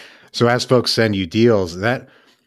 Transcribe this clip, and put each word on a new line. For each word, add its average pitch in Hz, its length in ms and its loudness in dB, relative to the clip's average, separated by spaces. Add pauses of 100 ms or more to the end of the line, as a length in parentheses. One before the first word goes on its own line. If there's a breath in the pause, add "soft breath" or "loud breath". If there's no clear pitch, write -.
(320 loud breath)
So 120 140 0
as 120 180 0
folks 123 280 0
send 110 240 0
you 95 100 -4
deals, 98 520 0
that 117 300 -4 (380 soft breath)